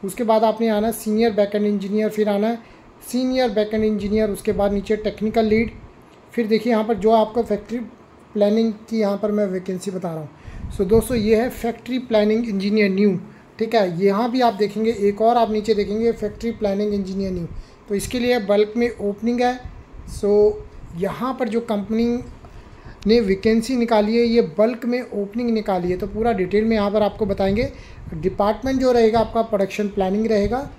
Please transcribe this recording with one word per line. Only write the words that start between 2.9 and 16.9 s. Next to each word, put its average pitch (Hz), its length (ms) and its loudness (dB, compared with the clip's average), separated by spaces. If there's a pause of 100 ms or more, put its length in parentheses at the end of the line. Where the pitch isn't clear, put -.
senior 254 380 0
backend 214 340 0
engineer, 214 460 0
उसके 202 240 -4
बाद 202 200 0
नीचे 202 240 0
technical 214 480 0
lead। 220 260 2 (640)
फिर 233 140 0
देखिए 220 260 2
यहाँ 220 100 2
पर 226 120 -2
जो 202 160 2
आपको 220 320 2
factory 208 360 -4 (540)
planning 214 400 2 (160)
की 226 100 -2
यहाँ 202 180 0
पर 208 140 -2
मैं 208 140 0
वैकेंसी 185 460 -6
बता 180 180 -6
रहा 160 100 -8
हूँ। 151 100 -12 (420)
So 196 160 -2
दोस्तों, 226 300 2
ये 214 180 4
है 240 140 2
factory 240 500 -6
planning 220 500 2
engineer 202 400 2
new, 190 280 4 (420)
ठीक 220 160 -2
है। 185 300 2
यहाँ 202 260 2
भी 254 100 0
आप 233 120 4
देखेंगे 208 460 0
एक 202 220 0
और 233 160 4
आप 214 140 2
नीचे 214 220 0
देखेंगे 208 380 0
factory 214 400 -6
planning 208 420 -2